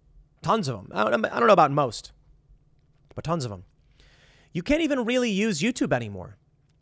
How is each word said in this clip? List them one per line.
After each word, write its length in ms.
Tons 260
of 100
'em. 160
I 160
don't, 160
I 140
don't 80
know 60
about 180
most, 400
but 80
tons 220
of 60
'em. 120
You 120
can't 180
even 240
really 240
use 320
YouTube 320
anymore. 440